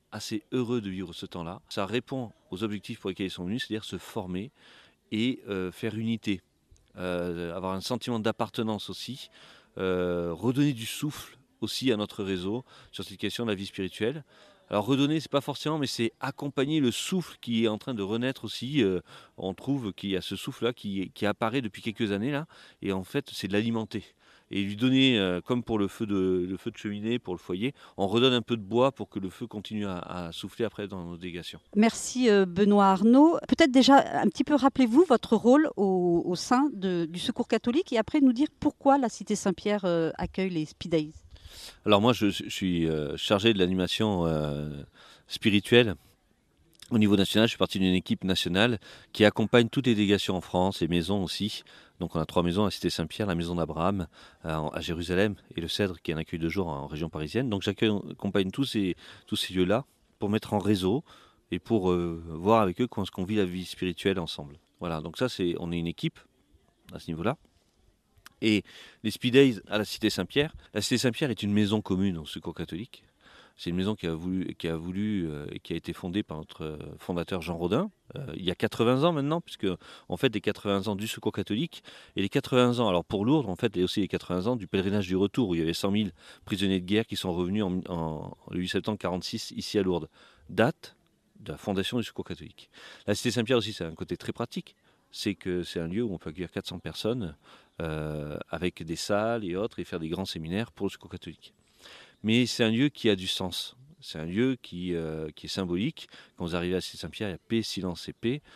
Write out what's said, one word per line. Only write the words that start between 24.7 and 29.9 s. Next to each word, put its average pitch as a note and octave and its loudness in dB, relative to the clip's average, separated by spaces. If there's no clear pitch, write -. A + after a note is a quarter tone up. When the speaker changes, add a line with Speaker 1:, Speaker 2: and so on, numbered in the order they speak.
Speaker 1:
donner, B2+ 4
euh, F2+ 2
comme B2 -2
pour A2+ 0
le G2 2
feu A2+ -4
de, F#2 2
le F#2+ -6
feu - -8
de G#2+ -12
cheminée, G#2+ -4
pour F#2+ -6
le F2 -8
foyer, G2+ -4
on G2 0
redonne A#2+ 6
un A#2+ 2
peu A#2+ -2
de A2+ -8
bois A#2 4
pour G#2+ -10
que - -10
le F#2+ -6
feu A#2 -12
continue G#2+ -6
à, F#2 -4